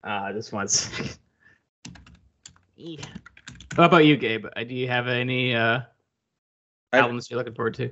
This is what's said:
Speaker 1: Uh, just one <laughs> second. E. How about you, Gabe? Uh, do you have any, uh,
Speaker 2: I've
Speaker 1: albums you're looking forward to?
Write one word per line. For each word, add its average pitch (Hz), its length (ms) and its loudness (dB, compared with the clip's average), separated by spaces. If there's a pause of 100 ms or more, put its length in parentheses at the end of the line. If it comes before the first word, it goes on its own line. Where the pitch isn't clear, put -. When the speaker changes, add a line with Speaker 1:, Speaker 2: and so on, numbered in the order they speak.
Speaker 1:
Uh, 98 280 -6
just 104 200 -10
one 101 160 -6
<laughs> - 0 -
second. - 500 -4 (1600)
E. 160 220 -18 (760)
How 170 80 8
about 170 200 8
you, 151 120 8
Gabe? 110 300 -2 (100)
Uh, 117 80 -6
do 123 100 -12
you 127 140 -4
have 123 200 -2
any, 127 460 -2
uh, 117 260 2 (1120)
Speaker 2:
I've 127 100 6
Speaker 1:
albums 120 280 -2
you're 120 80 -6
looking - 160 -8
forward 113 200 -4
to? 123 180 -6